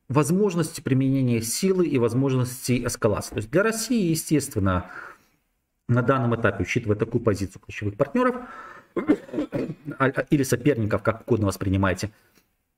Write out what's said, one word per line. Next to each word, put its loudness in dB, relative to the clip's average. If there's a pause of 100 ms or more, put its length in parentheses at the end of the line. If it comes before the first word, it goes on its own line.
возможности 0
применения 2
силы 0
и 2
возможности 0
эскалации. -2
То -6
есть -6
для 4
России, 0
естественно, 0 (960)
на 4
данном -2
этапе, 0
учитывая -2
такую -2
позицию -2
ключевых -8
партнеров, 0 (600)
<coughs> - (1040)
а, 4
а, 0 (100)
или 4
соперников, 0
как -2
угодно 2
воспринимаете, 0 (680)